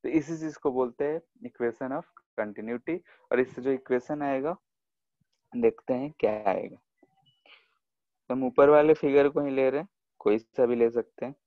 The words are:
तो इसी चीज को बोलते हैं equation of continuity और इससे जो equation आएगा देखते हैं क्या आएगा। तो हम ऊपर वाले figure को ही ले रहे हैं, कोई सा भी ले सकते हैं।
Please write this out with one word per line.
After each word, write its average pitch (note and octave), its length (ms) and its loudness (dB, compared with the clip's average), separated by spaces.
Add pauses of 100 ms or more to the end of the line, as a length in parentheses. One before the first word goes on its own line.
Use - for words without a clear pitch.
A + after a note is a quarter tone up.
तो B2+ 40 -6
इसी D#3 300 -4
चीज D#3 180 -10
को D3 160 -6
बोलते B2+ 320 -4
हैं D#3 160 -6 (220)
equation B2 500 -8
of D#3+ 120 -10 (340)
continuity A2 600 -8 (320)
और B2 100 0
इससे B2+ 220 -4
जो C3 80 -2
equation C3 520 -4
आएगा C#3+ 340 -4 (960)
देखते A#2+ 420 -2
हैं C3+ 160 -6 (100)
क्या G#2+ 120 2 (140)
आएगा। F#2+ 300 -4
तो - 1600 -18
हम C3 100 -4
ऊपर C#3+ 240 6
वाले D3+ 260 8
figure C#3+ 340 4
को D3+ 120 -2
ही C#3+ 100 -2
ले C3 200 2
रहे C#3 100 -4
हैं, F#3+ 80 -12 (320)
कोई G#2+ 180 2
सा A#2+ 280 -2
भी A#2+ 100 0
ले A#2 140 2
सकते A#2+ 360 -6
हैं। C#3 80 -12 (120)